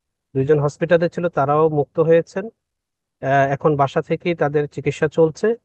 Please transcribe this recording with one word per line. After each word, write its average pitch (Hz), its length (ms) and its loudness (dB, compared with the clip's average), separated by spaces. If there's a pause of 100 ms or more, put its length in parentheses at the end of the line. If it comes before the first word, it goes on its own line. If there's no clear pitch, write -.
(340)
দুইজন 143 240 2
হসপিটালে 165 500 0
ছিল, 170 200 -6
তারাও 151 400 0
মুক্ত 147 300 -2
হয়েছেন। 165 460 0
আহ, - 1080 -4
এখন 151 220 0
বাসা 143 260 0
থেকেই 170 340 -4
তাদের 147 320 -2
চিকিৎসা 143 400 -4
চলছে। 170 580 0